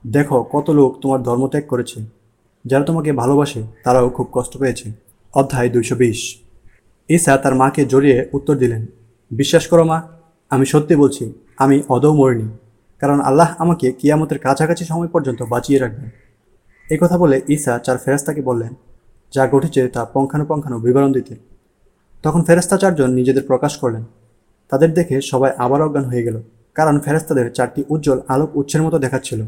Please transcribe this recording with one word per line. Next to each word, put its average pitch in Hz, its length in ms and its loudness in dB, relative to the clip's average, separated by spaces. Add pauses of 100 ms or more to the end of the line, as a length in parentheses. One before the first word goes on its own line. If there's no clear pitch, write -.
দেখো 143 460 0
কত 147 180 -2
লোক 139 300 4
তোমার 135 220 -2
ধর্ম 123 260 -2
ত্যাগ 143 200 -4
করেছে, 120 320 -6 (680)
যারা 135 180 2
তোমাকে 160 280 -2
ভালোবাসে 135 500 0 (220)
তারাও 123 240 4
খুব 127 240 -6
কষ্ট 127 260 -6
পেয়েছে।" 120 340 -4 (420)
অধ্যায় 135 360 0
দুইশো 120 240 0
বিশ। 117 440 -2 (720)
ঈসা 160 260 2
তার 135 180 0
মাকে 135 300 2
জড়িয়ে 131 480 2
উত্তর 139 240 -2
দিলেন, 113 300 -2 (440)
"বিশ্বাস 147 360 0
করো 170 180 4
মা, 160 180 0 (480)
আমি 135 160 2
সত্যি 151 300 2
বলছি, 131 360 0 (240)
আমি 139 320 4
আদৌ 139 260 2
মরিনি, 120 340 2 (500)
কারণ 143 220 0
আল্লাহ 139 380 2
আমাকে 165 340 0
কিয়ামতের 151 460 0
কাছাকাছি 160 460 0
সময় 165 240 -6
পর্যন্ত 135 340 -4
বাঁচিয়ে 123 360 0
রাখবেন।" 117 320 -4 (800)
এই 156 100 0
কথা 175 180 2
বলে 139 300 4
ঈসা 143 300 0
চার 127 200 -2
ফেরেশতাকে 143 440 -4
বললেন 117 300 -4 (600)
যা 131 140 2
ঘটেছে 135 400 0
তা 123 160 -6
পুঙ্খানুপুঙ্খানু 143 720 -4
বিবরণ 131 340 2
দিতে। 117 240 -4 (880)
তখন 160 200 2
ফেরেশতা 170 340 2
চারজন 165 340 2
নিজেদের 127 320 0
প্রকাশ 135 340 -2
করলেন। 113 280 -6 (640)
তাদের 156 260 2
দেখে 160 260 0
সবাই 135 380 0
আবার 135 240 2
অজ্ঞান 143 220 -2
হয়ে 123 180 -4
গেল, 113 200 -6 (320)
কারণ 151 260 2
ফেরেশতাদের 147 520 -2
চারটি 127 360 -4
উজ্জ্বল 147 400 0
আলোক 143 280 0
উৎসের 147 260 -2
মতো 160 160 0
দেখাচ্ছিল। 127 500 -4